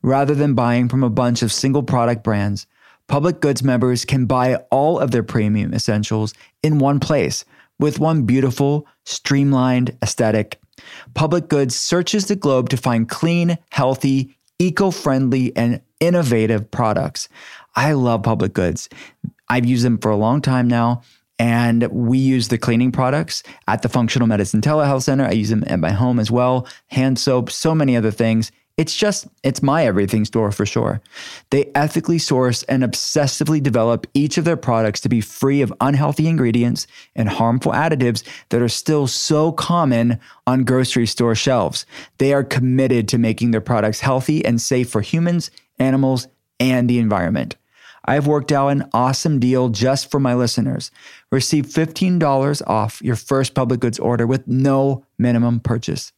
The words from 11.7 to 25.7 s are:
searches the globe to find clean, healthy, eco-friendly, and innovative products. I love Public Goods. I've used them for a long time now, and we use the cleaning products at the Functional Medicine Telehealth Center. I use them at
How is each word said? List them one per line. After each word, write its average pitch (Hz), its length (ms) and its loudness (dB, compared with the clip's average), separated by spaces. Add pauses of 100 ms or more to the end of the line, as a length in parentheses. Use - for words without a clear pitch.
searches 185 520 -2
the 208 80 -2
globe 135 340 0
to 131 80 0
find 117 320 0
clean, 170 480 0 (140)
healthy, 135 680 0 (220)
eco-friendly, 135 960 0
and 120 260 0 (180)
innovative 117 680 2
products. - 580 -2 (480)
I 151 180 2
love 120 280 2
Public 110 320 -2
Goods. 87 340 -2 (640)
I've 123 160 0
used 123 180 2
them 120 140 2
for 107 140 0
a 107 40 2
long 113 260 0
time 127 260 0
now, 120 340 0 (380)
and 117 520 2
we 123 280 0
use 131 300 0
the 113 100 0
cleaning 123 320 0
products 131 500 -2 (260)
at 107 140 -2
the - 80 -2
Functional 120 380 0
Medicine 107 340 2
Telehealth 143 400 2
Center. 135 240 0
I 92 60 0
use 104 180 0
them 110 160 0
at 87 140 -2